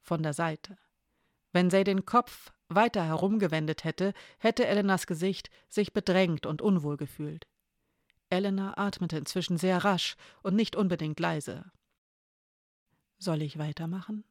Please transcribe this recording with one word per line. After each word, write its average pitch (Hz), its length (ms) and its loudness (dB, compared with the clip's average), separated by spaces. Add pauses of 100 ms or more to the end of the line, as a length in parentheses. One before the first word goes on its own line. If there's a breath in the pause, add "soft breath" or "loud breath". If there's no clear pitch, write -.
Von 165 220 -4
der 156 100 -2
Seite. 165 460 -6 (720)
Wenn 180 180 4
Say 190 120 4
den 190 240 0
Kopf - 460 0 (160)
weiter 202 360 2
herumgewendet 160 800 0
hätte, 185 300 -2 (260 loud breath)
hätte 233 260 2
Elenas 202 440 2
Gesicht 180 420 -4 (180 soft breath)
sich - 240 -2
bedrängt 180 540 2
und 151 160 -4
unwohl 147 340 2
gefühlt. 151 520 -8 (800)
Elena 196 460 0
atmete 180 420 -2
inzwischen 170 400 -2
sehr 180 260 2
rasch 190 320 0 (260 loud breath)
und 190 120 -2
nicht 214 220 2
unbedingt 170 440 0
leise. 165 500 -4 (1500)
„Soll 160 160 0
ich 151 160 -6
weitermachen?“ 165 760 -8